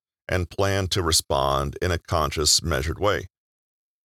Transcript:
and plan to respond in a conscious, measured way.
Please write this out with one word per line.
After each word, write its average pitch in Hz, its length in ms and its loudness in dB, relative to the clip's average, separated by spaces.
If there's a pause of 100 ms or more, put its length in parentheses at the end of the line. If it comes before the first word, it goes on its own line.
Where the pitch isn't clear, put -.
(260)
and 90 240 -2
plan 98 380 0
to 95 140 -2
respond 71 800 0
in 90 100 0
a 85 60 0
conscious, 76 640 0
measured 78 360 -2
way. 90 280 0 (760)